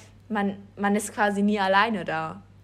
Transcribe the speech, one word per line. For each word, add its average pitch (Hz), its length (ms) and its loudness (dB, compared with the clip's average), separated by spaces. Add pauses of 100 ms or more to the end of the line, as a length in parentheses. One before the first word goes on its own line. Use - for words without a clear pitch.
(280)
man, 202 280 -2 (200)
man 202 200 0
ist 220 160 -4
quasi 202 300 0
nie 208 180 2
alleine 196 440 2
da. 160 380 -6 (220)